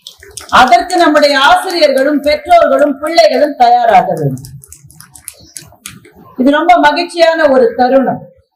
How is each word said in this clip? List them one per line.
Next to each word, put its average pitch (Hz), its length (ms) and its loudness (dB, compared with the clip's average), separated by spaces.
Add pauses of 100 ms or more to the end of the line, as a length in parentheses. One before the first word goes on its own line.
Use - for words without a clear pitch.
(500)
அதற்கு 349 480 2
நம்முடைய 294 420 2
ஆசிரியர்களும் 302 840 0
பெற்றோர்களும் 294 800 0
பிள்ளைகளும் 294 580 0
தயாராக 233 580 2
வேண்டும். 139 400 -8 (1800)
இது 254 140 2
ரொம்ப 330 260 2
மகிழ்ச்சியான 330 720 0
ஒரு 254 300 2
தருணம். 254 480 -2 (300)